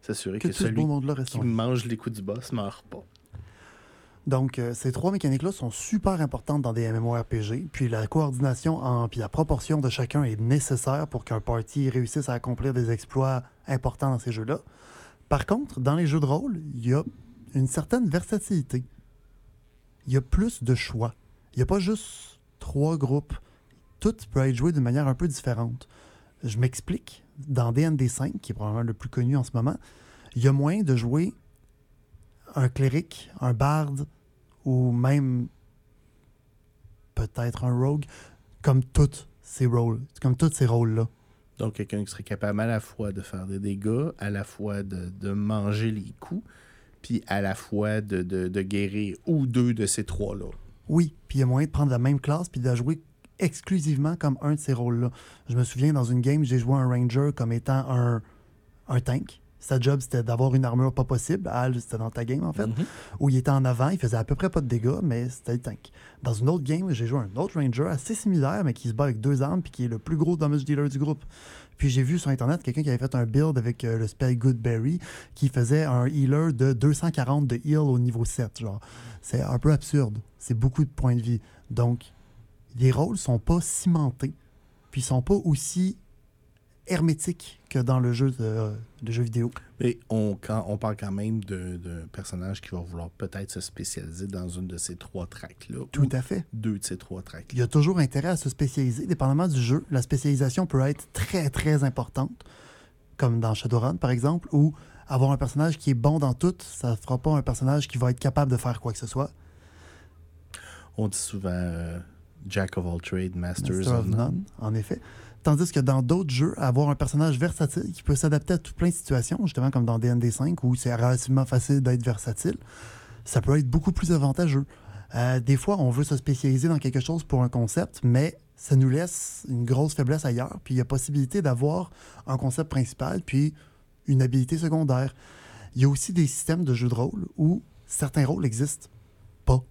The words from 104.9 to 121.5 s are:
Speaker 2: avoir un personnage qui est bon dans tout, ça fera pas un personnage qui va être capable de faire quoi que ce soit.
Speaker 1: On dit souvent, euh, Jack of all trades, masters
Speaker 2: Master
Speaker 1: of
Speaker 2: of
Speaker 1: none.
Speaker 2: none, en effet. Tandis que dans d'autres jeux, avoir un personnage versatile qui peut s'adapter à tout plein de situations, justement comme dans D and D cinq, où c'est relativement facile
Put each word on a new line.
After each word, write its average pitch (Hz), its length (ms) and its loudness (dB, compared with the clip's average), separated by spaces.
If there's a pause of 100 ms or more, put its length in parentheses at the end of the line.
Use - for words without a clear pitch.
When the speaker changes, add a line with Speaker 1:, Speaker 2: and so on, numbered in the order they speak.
Speaker 2:
avoir 135 240 2
un 135 60 2
personnage 147 400 0
qui - 140 0
est 131 40 4
bon 143 240 4
dans 135 140 2
tout, 175 260 0
ça - 380 -4
fera - 200 -4
pas 156 140 0
un 147 120 2
personnage 135 440 0
qui - 100 -8
va 127 140 2
être 123 80 -2
capable 139 320 2
de 123 60 2
faire 120 240 -4
quoi 117 100 -4
que - 80 -8
ce 117 80 -10
soit. 135 240 -4 (1700)
Speaker 1:
On 110 100 0
dit 95 100 -4
souvent, 95 320 -6
euh, 85 500 -4 (480)
Jack 95 300 -2
of 90 80 -2
all 85 160 -2
trades, 92 340 -4
masters 90 420 -2
Speaker 2:
Master 98 160 2
Speaker 1:
of 120 80 2
Speaker 2:
of 107 60 -2
Speaker 1:
none. 110 100 0
Speaker 2:
none, 170 260 -2 (160)
en 110 160 -2
effet. - 240 -4 (420)
Tandis 156 320 2
que 147 80 2
dans 135 200 4
d'autres 156 320 0
jeux, 135 240 2
avoir 139 320 2
un 143 60 2
personnage 147 420 2
versatile 165 540 -2
qui - 100 -12
peut 147 140 2
s'adapter 151 380 2
à 170 40 2
tout - 160 -6
plein 170 140 0
de 175 60 2
situations, - 520 -2
justement 135 260 0
comme 123 140 2
dans 117 140 0
D 120 100 2
and 120 80 2
D 120 140 2
cinq, 160 320 -2
où 123 120 4
c'est 123 200 -2
relativement 127 500 2
facile 135 360 2